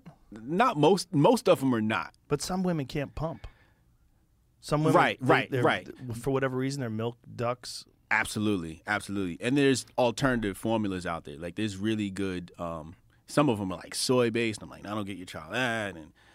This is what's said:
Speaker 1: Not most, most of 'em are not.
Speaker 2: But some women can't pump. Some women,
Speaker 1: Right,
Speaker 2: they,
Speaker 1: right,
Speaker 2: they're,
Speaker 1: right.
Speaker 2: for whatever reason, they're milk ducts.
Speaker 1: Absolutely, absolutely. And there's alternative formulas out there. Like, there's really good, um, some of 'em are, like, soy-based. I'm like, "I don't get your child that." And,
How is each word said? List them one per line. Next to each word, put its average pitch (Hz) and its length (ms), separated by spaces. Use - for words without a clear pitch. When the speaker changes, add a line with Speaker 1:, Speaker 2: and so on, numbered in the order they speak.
Speaker 1:
Not 156 460
most, 170 360
most 196 340
of 151 140
'em 131 140
are 110 60
not. 101 320
Speaker 2:
But 147 140
some 185 220
women 160 240
can't 135 260
pump. 147 320
Some 151 220
women, 156 120
Speaker 1:
Right, 139 260
Speaker 2:
they, 127 60
Speaker 1:
right, 127 240
Speaker 2:
they're, 127 120
Speaker 1:
right. 113 240
Speaker 2:
for 131 140
whatever 131 260
reason, 135 240
they're 120 80
milk 110 280
ducts. 120 500
Speaker 1:
Absolutely, 104 760
absolutely. 98 540
And 123 160
there's 135 280
alternative 117 600
formulas 101 480
out 82 200
there. 73 120
Like, 87 180
there's 104 220
really 107 320
good, 92 480
um, 82 380
some 147 220
of 107 100
'em 95 120
are, 85 60
like, - 180
soy-based. 117 680
I'm 82 80
like, 78 160
"I 95 40
don't 104 160
get 98 120
your 87 80
child 80 280
that." 113 420
And, 78 160